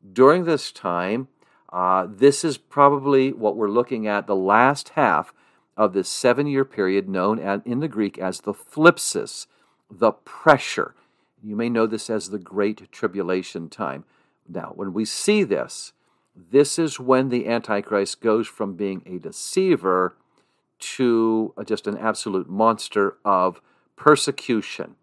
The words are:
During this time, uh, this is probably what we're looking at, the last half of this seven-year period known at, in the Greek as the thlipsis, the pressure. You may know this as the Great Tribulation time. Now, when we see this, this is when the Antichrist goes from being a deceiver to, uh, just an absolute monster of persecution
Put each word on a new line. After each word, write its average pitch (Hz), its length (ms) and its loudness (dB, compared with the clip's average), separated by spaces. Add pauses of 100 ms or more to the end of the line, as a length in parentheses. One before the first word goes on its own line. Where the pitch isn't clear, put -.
(120)
During 143 340 6
this 160 260 -2
time, 95 560 -4 (440)
uh, 92 380 2
this 127 340 4
is 151 140 -2
probably 139 760 2
what 107 240 -2
we're 107 140 -2
looking 113 380 -2
at, 104 180 -2
the 101 100 -2
last 110 540 2
half 98 420 0 (460)
of 104 160 2
this 95 160 -2
seven-year 135 560 0
period 98 420 -2
known 98 320 -2
at, 98 280 -4
in 120 120 -4
the 160 80 -4
Greek 107 300 -4
as 92 240 -8
the 101 120 -6
thlipsis, - 920 0 (460)
the 104 200 0
pressure. - 840 0 (480)
You 107 120 -10
may 117 140 -4
know 113 180 2
this 107 220 -6
as 104 200 -6
the 101 100 -8
Great 101 520 -4
Tribulation 90 800 -4
time. 71 340 -8 (440)
Now, 87 280 -12
when 95 180 -10
we 110 120 -2
see 208 380 0
this, 95 500 -6 (420)
this 107 420 2
is 160 220 -2
when 131 300 2
the 120 180 -2
Antichrist 107 720 -2
goes 113 260 2
from 101 280 -8
being 95 300 -6
a 92 120 -12
deceiver 92 1000 0 (640)
to, 113 800 0
uh, 104 60 -10
just 107 240 -4
an 104 100 -6
absolute 107 520 -4
monster 104 720 0
of 92 380 2 (340)
persecution - 1080 0